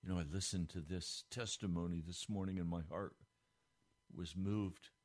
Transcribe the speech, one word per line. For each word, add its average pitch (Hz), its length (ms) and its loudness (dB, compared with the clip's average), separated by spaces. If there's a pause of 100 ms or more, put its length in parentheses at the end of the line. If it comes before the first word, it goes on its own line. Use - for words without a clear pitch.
You 92 80 -4
know, 90 100 4
I 80 40 2
listened 87 460 0
to 92 100 -4
this 85 500 -4
testimony 87 760 2
this - 220 -6
morning, 95 300 2
and 85 100 2
my 85 220 2
heart 90 260 -2 (960)
was 85 220 -4
moved. 98 540 2 (140)